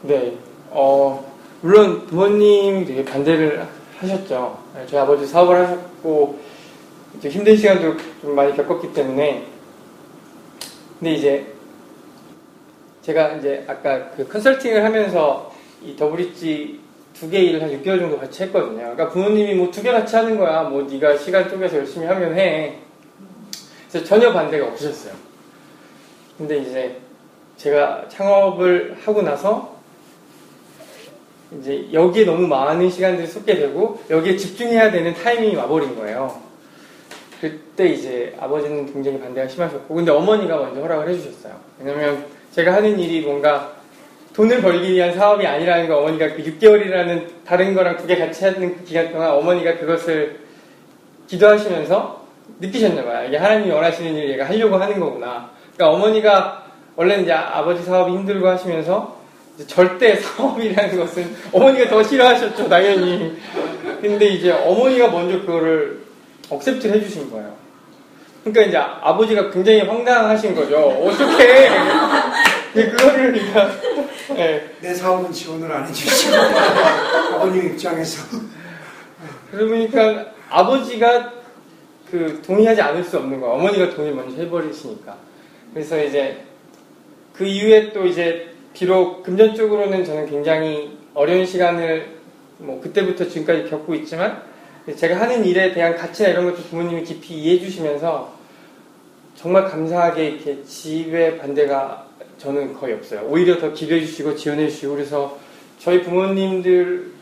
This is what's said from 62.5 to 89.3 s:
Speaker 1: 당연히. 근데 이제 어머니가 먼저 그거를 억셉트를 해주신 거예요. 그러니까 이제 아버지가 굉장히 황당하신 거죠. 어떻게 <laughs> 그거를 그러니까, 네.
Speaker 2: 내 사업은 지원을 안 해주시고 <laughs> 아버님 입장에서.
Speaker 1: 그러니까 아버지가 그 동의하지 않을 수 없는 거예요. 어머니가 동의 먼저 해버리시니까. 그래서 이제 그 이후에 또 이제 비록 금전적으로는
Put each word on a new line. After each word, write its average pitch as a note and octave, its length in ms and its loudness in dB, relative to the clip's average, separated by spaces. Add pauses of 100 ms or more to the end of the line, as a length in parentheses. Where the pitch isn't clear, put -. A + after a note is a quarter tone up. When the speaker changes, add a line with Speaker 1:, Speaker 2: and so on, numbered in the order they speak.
Speaker 1:
당연히. F3+ 720 2 (640)
근데 G#3 260 4
이제 F3+ 240 2
어머니가 A#3 580 4
먼저 F3+ 320 -2
그거를 D#3+ 580 0 (500)
억셉트를 G#3 460 -2
해주신 F3+ 360 -2
거예요. G#2 220 -12 (920)
그러니까 A3 200 4
이제 F3 140 2
아버지가 G3+ 720 0
굉장히 G3+ 300 4
황당하신 G#3+ 760 0
거죠. D3 220 0
어떻게 F#3 920 6 (1040)
<laughs> - 0 -
그거를 B3+ 600 4
그러니까, G3+ 380 2 (640)
네. D#3+ 340 -2 (120)
Speaker 2:
내 F3+ 120 -8
사업은 F3+ 380 -2
지원을 D#3+ 400 -10
안 C#3 160 -6
해주시고 - 480 0
<laughs> D#3+ 1000 2
아버님 F3+ 320 0
입장에서. D#3+ 560 -6 (1300)
Speaker 1:
그러니까 A3 720 0 (240)
아버지가 A#3 840 2 (760)
그 D#3+ 360 -4
동의하지 G#3+ 360 4
않을 D#3 220 -2
수 F3 140 -6
없는 C3 220 -6
거예요. B2 160 -2
어머니가 F3+ 360 2
동의 D3+ 220 -6
먼저 C3 280 -10
해버리시니까. D3 720 -10 (580)
그래서 D#3 300 -6
이제 C#3 400 -4 (880)
그 F#3+ 120 -6
이후에 G#3 460 4
또 F#3+ 140 -4
이제 E3+ 440 -2 (240)
비록 F3+ 500 0
금전적으로는 G#3 840 0